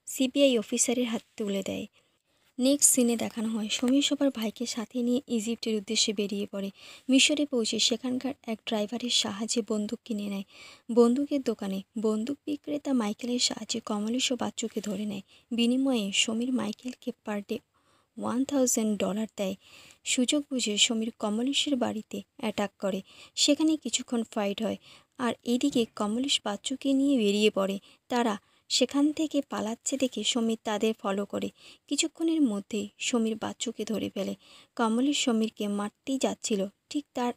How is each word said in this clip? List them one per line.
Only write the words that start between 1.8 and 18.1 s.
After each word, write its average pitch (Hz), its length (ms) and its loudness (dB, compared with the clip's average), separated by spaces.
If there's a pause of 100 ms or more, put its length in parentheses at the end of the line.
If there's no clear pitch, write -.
নেক্সট 269 320 6
সিনে 233 260 4
দেখানো 220 320 -4
হয় 220 200 -4
সমীর 262 340 2
সবার 285 280 2
ভাইকে 226 360 -4
সাথে 240 360 -4
নিয়ে 247 240 2
ইজিপ্টের 226 500 -2
উদ্দেশ্যে 214 360 0
বেরিয়ে 202 340 -2
পড়ে। 202 240 -6 (400)
মিশরে 285 360 6
পৌঁছে 233 320 0
সেখানকার 254 560 0 (120)
এক 226 200 -4
ড্রাইভারের 226 440 -4
সাহায্যে 220 580 -2
বন্দুক 214 360 -4
কিনে 208 240 -6
নেয়। 196 140 -6 (500)
বন্দুকের 254 500 4
দোকানে 196 400 -2 (160)
বন্দুক 220 480 -2
বিক্রেতা 294 460 -4
মাইকেলের 240 460 0
সাহায্যে 226 420 -4
কমলেশ 220 520 -2
ও 247 40 -2
বাচ্চুকে 220 440 -4
ধরে 208 240 -4
নেয়। 202 180 -6 (300)
বিনিময়ে 233 600 2
সমীর 233 400 0
মাইকেলকে 226 600 -4 (140)
per 208 140 -4
day 214 180 -6 (600)